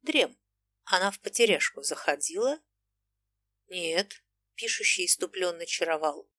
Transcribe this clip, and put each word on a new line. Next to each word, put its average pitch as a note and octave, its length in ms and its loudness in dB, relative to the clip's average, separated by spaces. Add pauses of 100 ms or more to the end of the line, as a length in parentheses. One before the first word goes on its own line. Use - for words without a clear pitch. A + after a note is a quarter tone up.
Дрем, - 340 0 (460)
она F#3+ 280 2
в - 80 -12
потеряшку G3+ 600 0
заходила? F3 800 -2 (1040)
Нет, F3 560 -2 (320)
пишущий - 500 0
иступлённо F3 600 0
чаровал. D#3 720 0